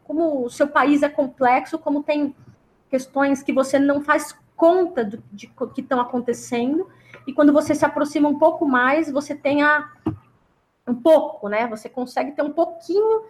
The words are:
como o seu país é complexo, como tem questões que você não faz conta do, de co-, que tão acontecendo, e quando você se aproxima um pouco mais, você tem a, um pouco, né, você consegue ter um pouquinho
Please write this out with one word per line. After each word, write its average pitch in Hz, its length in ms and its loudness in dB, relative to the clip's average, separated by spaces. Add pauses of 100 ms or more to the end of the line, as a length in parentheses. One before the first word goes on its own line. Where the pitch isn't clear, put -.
como 302 400 -2
o 240 60 -6
seu 285 180 0
país 285 340 2
é 285 60 2
complexo, 285 720 0
como 294 240 -4
tem 294 320 -2 (540)
questões 269 540 -2
que 285 100 -4
você 262 260 0
não 285 220 2
faz 302 340 -2 (220)
conta 339 480 2
do, 208 180 -10 (100)
de 202 160 -18
co-, - 180 -10
que - 160 -10
tão 254 180 -2
acontecendo, 240 880 -4 (380)
e 254 60 -10
quando 294 200 6
você 302 220 2
se 294 100 -2
aproxima 294 440 0
um 294 100 -2
pouco 320 280 2
mais, 277 440 2
você 285 240 -4
tem 285 280 0
a, 294 280 2 (960)
um 247 80 -2
pouco, 285 540 2
né, 214 180 -2
você 220 220 -10
consegue 262 440 -8
ter 294 100 -4
um 294 100 -4
pouquinho 381 760 0